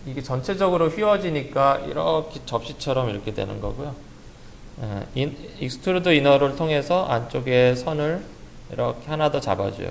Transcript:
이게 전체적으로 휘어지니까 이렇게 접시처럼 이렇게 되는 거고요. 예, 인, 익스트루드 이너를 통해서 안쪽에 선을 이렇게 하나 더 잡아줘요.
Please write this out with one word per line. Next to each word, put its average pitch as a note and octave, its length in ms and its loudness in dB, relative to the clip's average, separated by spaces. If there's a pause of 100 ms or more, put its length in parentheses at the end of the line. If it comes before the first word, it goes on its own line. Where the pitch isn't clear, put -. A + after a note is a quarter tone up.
이게 C3+ 160 -8
전체적으로 F3 680 2
휘어지니까 D#3 1000 2
이렇게 D#3 580 -2
접시처럼 B2+ 680 -2
이렇게 G2+ 220 -6
되는 G#2 280 -6
거고요. B2 340 -6 (880)
예, G2+ 320 -6
인, C#3 220 -2 (240)
익스트루드 F3 520 0
이너를 C#3 440 6
통해서 D#3+ 500 0
안쪽에 B2 680 2
선을 D#3 580 -2 (380)
이렇게 - 360 -4
하나 D3+ 240 2
더 C#3+ 100 0
잡아줘요. G2 500 -2